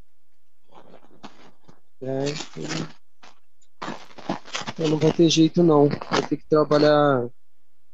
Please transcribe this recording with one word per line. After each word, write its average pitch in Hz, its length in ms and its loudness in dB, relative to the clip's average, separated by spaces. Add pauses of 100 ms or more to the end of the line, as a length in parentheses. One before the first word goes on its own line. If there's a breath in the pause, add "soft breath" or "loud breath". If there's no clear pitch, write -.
(2000)
É, 135 240 -2 (2500)
eu 160 120 2
não 156 100 2
vou 156 120 6
ter 170 160 6
jeito, 160 360 6
não. 147 260 8
Vou 143 400 -2
ter 147 80 0
que - 80 -10
trabalhar, 147 760 6 (720)